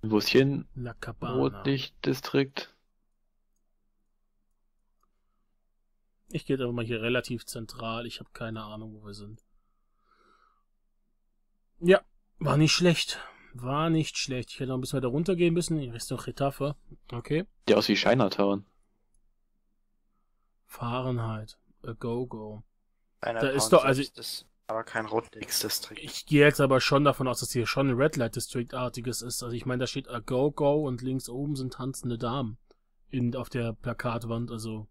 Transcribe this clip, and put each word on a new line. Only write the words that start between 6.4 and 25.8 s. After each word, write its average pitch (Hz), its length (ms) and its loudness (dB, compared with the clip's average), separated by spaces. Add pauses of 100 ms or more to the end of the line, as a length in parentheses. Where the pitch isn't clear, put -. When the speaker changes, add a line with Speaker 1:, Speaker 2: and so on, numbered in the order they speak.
Speaker 2:
gehe 135 100 0
jetzt 135 60 -2
einfach 120 120 -2
mal 120 100 -2
hier 113 180 -4
relativ 120 440 -2
zentral. 113 600 -8
Ich - 140 -12
hab - 120 -18
keine 113 300 -8
Ahnung, 107 320 -14
wo 107 120 -20
wir 101 80 -14
sind. 104 280 -16 (2500)
Ja, 180 200 8 (380)
war 139 180 2
nicht 156 160 6
schlecht. - 460 2 (340)
War 135 380 -2
nicht 160 260 2
schlecht. 127 340 -4
Ich - 100 -10
hätte 127 80 -4
noch 131 100 -2
ein - 20 -2
bisschen 131 180 -2
weiter 127 100 0
runtergehen 170 460 2
müssen, 165 240 0
in 131 120 -4
Richtung 117 280 -6
Getafe. 139 580 -2 (360)
Okay. 147 320 -2 (240)
Speaker 1:
Der 104 100 8
aus 107 100 2
wie 107 80 6
Chinatown. 101 680 4 (2000)
Speaker 2:
Fahrenheit. 120 920 -4 (240)
A 113 100 -12
go-go. 113 720 -6 (600)
Speaker 3:
Chinatown 117 260 0
Speaker 2:
Da 135 60 -2
ist 139 160 2
doch, 160 140 8
also 135 180 4
Speaker 3:
selbst - 160 -8
ist - 280 -12 (200)
aber 113 160 -4
kein 110 240 -4
Rotlichtdistrikt. - 960 -4